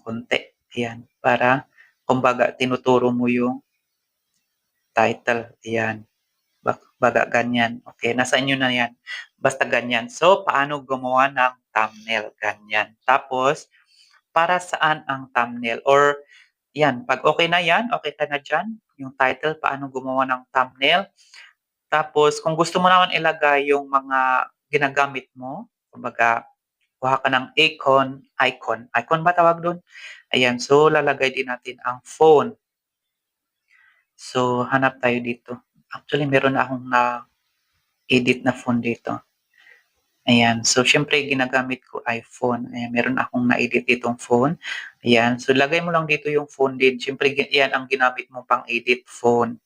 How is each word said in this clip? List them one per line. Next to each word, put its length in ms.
konti. 320
Ayan, 240
para, 480
kumbaga, 480
tinuturo 560
mo 160
yung 320
title. 560
Ayan. 400
Bak-, 360
baga 320
ganyan. 480
Okay, 200
nasa 280
inyo 160
na 160
yan. 160
Basta 240
ganyan. 480
So, 320
paano 400
gumawa 480
ng 240
thumbnail? 720
Ganyan. 640
Tapos, 640
para 240
saan 480
ang 240
thumbnail? 560
Or, 320
yan, 320
pag 160
okay 240
na 160
yan, 320
okay 240
ka 80
na 160
dyan, 400
yung 160
title, 480
paano 240
gumawa 400
ng 240
thumbnail. 560
Tapos, 560
kung 160
gusto 240
mo 80
naman 240
ilagay 560
yung 160
mga 640
ginagamit 720
mo, 320
kumbaga, 640
kuha 240
ka 80
ng 240
icon, 720
icon. 480
Icon 320
ba 80
tawag 320
dun? 160
Ayan, 240
so, 320
lalagay 400
din 160
natin 400
ang 160
phone. 560
So, 480
hanap 320
tayo 240
dito. 400
Actually, 340
meron 320
na 80
akong 220
na-edit 1500
na 100
phone 300
dito. 400
Ayan. 400
So, 160
syempre, 400
ginagamit 640
ko 160
iPhone. 720
Ayan, 160
meron 320
akong 240
na-edit 400
ditong 320
phone. 400
Ayan. 320
So, 160
lagay 300
mo 100
lang 160
dito 160
yung 240
phone 240
din. 240
Syempre, 320
gi-, 240
yan 160
ang 160
ginamit 480
mo 80
pang 240
edit 400
phone. 600